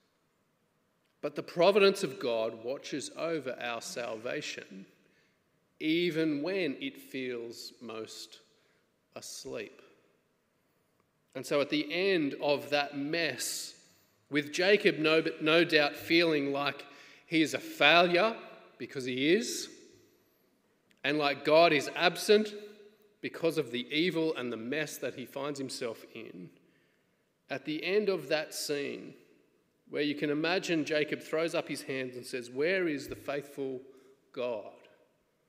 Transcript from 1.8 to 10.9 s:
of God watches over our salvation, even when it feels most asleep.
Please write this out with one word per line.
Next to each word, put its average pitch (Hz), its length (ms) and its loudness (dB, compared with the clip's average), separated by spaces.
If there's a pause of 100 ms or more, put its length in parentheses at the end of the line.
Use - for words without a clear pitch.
of 139 160 -6
God 117 440 -2
watches 135 520 -8
over 147 440 -4
our 120 220 -6
salvation, 120 1040 -8 (960)
even 160 600 0
when 170 380 -2
it 139 160 -8
feels 120 760 -10 (100)
most 110 560 -12 (800)
asleep. 123 680 -12 (1500)